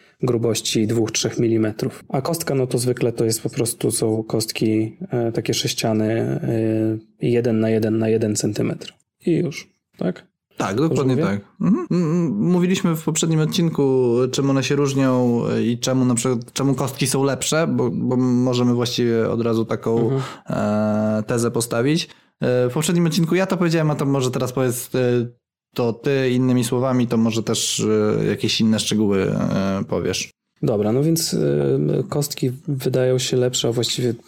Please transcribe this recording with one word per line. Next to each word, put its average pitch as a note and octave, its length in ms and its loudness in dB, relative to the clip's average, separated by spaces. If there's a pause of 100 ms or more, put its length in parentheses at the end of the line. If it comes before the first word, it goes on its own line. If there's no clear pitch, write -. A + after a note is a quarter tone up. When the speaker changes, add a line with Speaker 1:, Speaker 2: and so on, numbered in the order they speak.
(220)
Speaker 1:
grubości A#2 640 0
dwóch, A2 240 0
trzech - 280 -4
milimetrów. A2+ 680 0
A C#3 120 -2
kostka, D#3+ 340 -4
no C3 120 0
to C3 100 -2
zwykle B2 340 0
to A#2 140 0
jest A2+ 160 -2
po - 80 -4
prostu, A#2 420 -2
są A2 320 0
kostki, A2 720 -2 (120)
e, A#2 220 0
takie A#2 220 -2
sześciany, A2 580 0
e, A2+ 840 0 (240)
jeden A#2+ 380 2
na A2+ 100 2
jeden A2 280 2
na A2 120 0
jeden A2 260 2
centymetr. - 580 -4 (320)
I F3 60 2
już, - 380 -2 (280)
tak? F3+ 300 -6 (300)
Speaker 2:
Tak, G#2 180 -2
Speaker 1:
Dobrze D#3 140 0
Speaker 2:
dokładnie C3 260 2
Speaker 1:
mówię? D#3 120 0
Speaker 2:
tak. G2+ 140 -2 (200)
Mhm. A#3 300 2
M-, E3+ 120 0
m-, D#3 480 0
mówiliśmy F3+ 440 2
w D#3+ 80 -8
poprzednim D#3+ 360 0
odcinku, C#3+ 760 2 (160)
czym C#3 180 0
one C3+ 140 2
się D3 120 0
różnią C3 680 2 (220)
i A#2 140 0
czemu B2+ 280 0
na B2 100 2
przykład, B2 380 -2
czemu C3+ 220 0
kostki C3+ 320 -2
są C3+ 160 2
lepsze, C#3 440 0
bo, B2+ 240 0
bo B2 260 0
możemy B2 560 2
właściwie A#2+ 560 0
od A2+ 120 0
razu A2+ 240 0
taką, A#2 340 -2
Speaker 1:
Mhm. C3+ 220 0 (280)
Speaker 2:
e, G#2+ 800 0
tezę A#2 240 0
postawić. A#2+ 580 0 (320)
E, B2 280 2
w B2 40 -6
poprzednim E3+ 320 2
odcinku E3 300 2
ja F#3 100 2
to F#3 120 -2
powiedziałem, E3 340 2
a D3 40 0
to D3 100 -2
może C3+ 260 2
teraz B2+ 220 -2
powiedz, B2+ 420 -2
e, C3 40 2 (760)
to A#2 180 0
ty C3+ 360 0
innymi B2+ 340 2
słowami, B2+ 440 0
to A#2+ 100 0
może A2+ 260 2
też, - 420 -2 (360)
e, G#2+ 40 0
jakieś G#2+ 360 -2
inne A2 180 2
szczegóły, G#2 420 0
e, G2 680 0
powiesz. - 440 -4 (300)
Speaker 1:
Dobra, G#2+ 300 0
no C3 120 2
więc, E3 300 0
e, C#3+ 760 0
kostki C#3+ 420 -2 (160)
wydają B2+ 500 0
się B2+ 200 -2
lepsze, B2 300 0
a A#2+ 40 0
właściwie A#2+ 420 -2 (140)